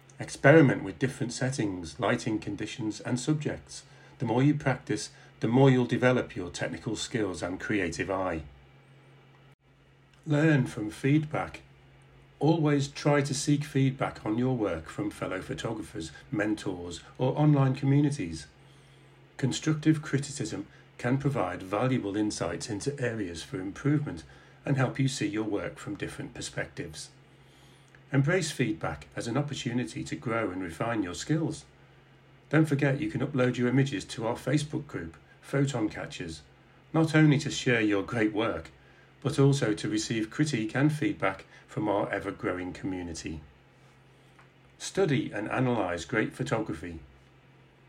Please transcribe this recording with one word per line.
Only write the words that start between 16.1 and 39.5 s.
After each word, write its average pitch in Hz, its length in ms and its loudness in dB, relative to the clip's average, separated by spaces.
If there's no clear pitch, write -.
mentors, 101 720 -4
or 127 200 0
online 135 380 6
communities. 135 720 2
Constructive 156 680 2
criticism 107 680 -6
can 123 200 0
provide 98 440 -2
valuable 104 540 0
insights 101 540 -2
into 110 300 -4
areas 110 440 -4
for - 160 -8
improvement 101 640 -2
and 135 120 0
help 131 200 0
you 135 120 2
see - 180 -4
your 107 160 -2
work 98 340 -4
from - 160 -10
different - 400 -10
perspectives. - 760 -10
Embrace 156 360 2
feedback - 640 -4
as 104 140 -6
an 117 100 -2
opportunity 131 680 -4
to - 100 -8
grow 113 340 -2
and 92 140 -6
refine 107 400 -2
your 90 100 -6
skills. 147 520 -2
Don't 156 160 6
forget 139 360 2
you 107 100 -4
can 120 80 -2
upload 127 380 2
your 123 100 2
images 131 380 2
to - 200 -8
our 117 100 -2
Facebook - 520 -2
group, 85 300 -10
Photon 123 480 0
Catchers, 90 520 -10
not 156 200 4
only 156 260 8
to 147 120 -4
share 120 300 2
your 104 200 2
great 107 300 0
work, 101 400 -4
but - 160 -2
also 139 360 6